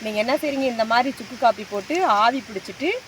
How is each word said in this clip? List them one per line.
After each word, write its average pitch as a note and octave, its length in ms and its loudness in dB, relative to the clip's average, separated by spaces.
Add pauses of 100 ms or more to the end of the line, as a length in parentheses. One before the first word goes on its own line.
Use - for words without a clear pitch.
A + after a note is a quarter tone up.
நீங்க G#3+ 200 -4
என்ன B3 180 0
செய்றீங்க, C#4 320 0
இந்த A3+ 180 0
மாதிரி B3+ 180 4 (100)
சுக்கு A#3 240 -14
காப்பி G#3+ 280 4
போட்டு G3+ 240 -4 (280)
ஆவி B3+ 240 2
பிடிச்சிட்டு G#3+ 420 -6 (180)